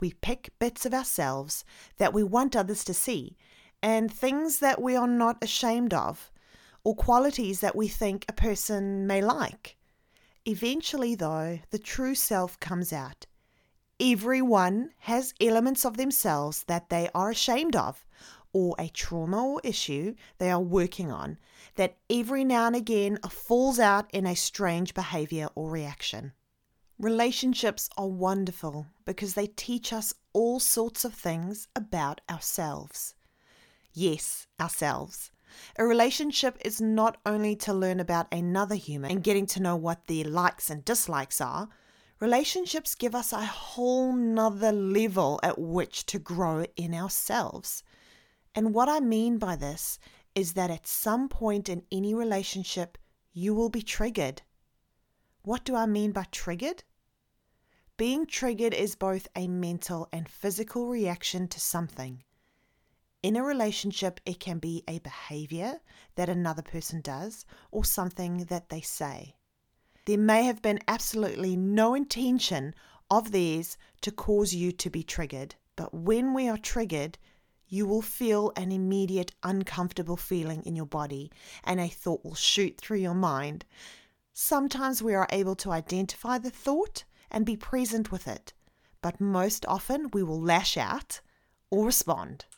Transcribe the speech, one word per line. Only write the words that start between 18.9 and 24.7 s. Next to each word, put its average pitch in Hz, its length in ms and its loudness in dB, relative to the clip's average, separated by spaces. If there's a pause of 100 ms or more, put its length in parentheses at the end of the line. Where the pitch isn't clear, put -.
or 277 180 -2
issue 175 520 -2 (240)
they 185 100 2
are 180 100 4
working 180 520 0
on, 76 260 -8 (380)
that 185 220 0 (120)
every 240 340 0
now 240 220 4
and 233 100 2
again 214 440 0 (100)
falls 247 500 4
out 208 320 6
in 190 140 0
a 175 100 0
strange 175 600 0